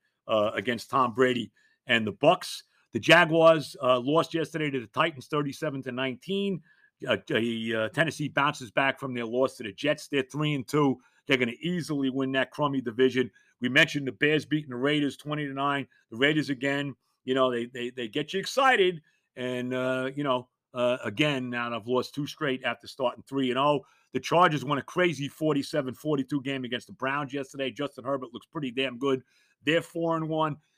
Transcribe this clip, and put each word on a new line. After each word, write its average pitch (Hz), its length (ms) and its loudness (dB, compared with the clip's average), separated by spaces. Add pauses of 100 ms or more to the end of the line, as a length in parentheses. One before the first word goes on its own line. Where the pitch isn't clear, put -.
(280)
uh, 110 260 2
against 110 360 -4
Tom 123 240 2
Brady 123 360 2 (360)
and 117 200 2
the 101 60 -2
Bucs. - 500 2 (300)
The 117 80 -2
Jaguars, 165 840 6
uh, 127 180 4
lost 147 340 0
yesterday 156 360 -2
to 135 100 -2
the 110 80 -12
Titans, 143 400 -2
thirty-seven 143 560 -4
to 127 80 -8
nineteen. 165 680 -4 (480)
Uh, 113 80 2 (120)
the, 113 460 -2
uh, 110 160 -2
Tennessee 151 380 -2
bounces 139 420 -2
back 139 300 0
from 135 140 -8
their 120 100 -4
loss 123 320 0
to - 60 -14
the 104 100 -8
Jets. 151 360 -4
They're 143 140 0
three 151 320 -2
and 131 140 -6
two. 143 300 2 (280)
They're 135 120 4
gonna 120 140 0 (100)
easily 151 480 -2
win 131 220 -2
that 131 180 0
crummy 139 320 -2
division. 123 480 2 (300)
We 123 100 -2
mentioned 147 360 2
the 123 60 -6
Bears 147 320 0
beating 151 260 -4
the 123 60 -8
Raiders 143 400 0
twenty 147 300 -8
to 135 80 -10
nine. 135 320 -2 (240)
The 113 80 -12
Raiders, 143 320 2
again, 139 440 -2 (300)
you 131 100 -2
know, 131 160 4
they, 120 160 -2
they, 123 240 -8
they 123 180 -8
get 147 260 -6
you 190 60 -2
excited. 202 600 2 (360)
And, 123 360 -4
uh, 131 420 -2
you 143 100 -6
know, 127 240 -2 (260)
uh, 123 300 0
again, 127 440 -2
now 120 220 -6
they've 113 160 -8
lost 123 280 -2
two 143 120 -6
straight 131 380 -4
after 120 220 -4
starting 120 400 -4
three 135 240 -2
and 123 80 0
oh. 143 220 4 (320)
The 135 80 -2
Chargers 151 440 4
won 143 140 -2
a 123 40 -6
crazy 151 460 -2
forty-seven 143 680 -2
forty-two 143 480 -4
game 135 220 -6
against 120 240 -8
the 107 60 -18
Browns 135 380 -4
yesterday. 135 380 -6
Justin 123 340 -8
Herbert 127 300 -6
looks 110 120 -14
pretty 139 260 -8
damn 127 260 -4
good. 131 240 0 (420)
They're 160 180 2
four 165 340 -4
and 160 120 -4
one. 156 280 0 (220)